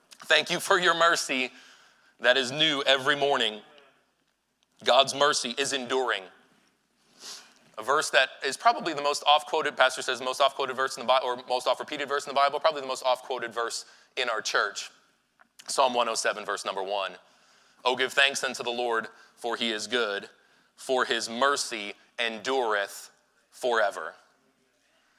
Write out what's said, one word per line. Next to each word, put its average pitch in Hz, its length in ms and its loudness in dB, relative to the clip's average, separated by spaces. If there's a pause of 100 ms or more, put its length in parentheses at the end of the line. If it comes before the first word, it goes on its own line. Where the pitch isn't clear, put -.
(260)
Thank 151 240 2
you 175 100 -2
for 190 200 2
your 175 160 4
mercy 156 560 2 (720)
that 123 160 6
is 127 120 0
new 147 380 0
every 139 280 2
morning. 127 460 0 (1200)
God's 127 300 6
mercy 139 440 2
is 135 160 -2
enduring. 123 500 -2 (1500)
A 110 60 -12
verse 143 280 0
that 135 180 6 (140)
is 135 140 -4
probably 226 360 2
the 143 80 -6
most 143 260 -2
oft-quoted, 147 500 2
pastor 127 240 4
says, 127 200 -4
most 127 200 -4
oft-quoted 135 340 0
verse 131 220 -4
in 131 40 -12
the 117 60 -4
Bi-, 131 120 4
or 127 280 -4
most 127 200 -2
oft-repeated 139 400 -4
verse 143 180 -4
in - 40 -10
the 135 60 -10
Bible, 143 240 2
probably 156 220 0
the 135 60 -8
most 131 160 -6
oft-quoted 123 500 -2
verse 117 320 -4 (300)
in 127 140 -2
our 107 120 -2
church. - 480 -2 (800)
Psalm 131 260 2
one 120 160 2
oh 110 60 -2
seven, 104 300 -2
verse 101 200 -6
number 98 160 -4
one. 95 360 -4 (680)
"Oh, 127 100 2
give 127 180 -2
thanks 139 300 4
unto 127 200 -6
the 117 80 -4
Lord, 117 380 -2 (260)
for 117 200 -6
he 117 160 -2
is 107 160 -4
good, 104 420 -2 (460)
for 127 300 0
his 117 240 -2
mercy 117 640 -2 (240)
endureth 113 920 -2 (400)
forever." 98 640 -2 (1040)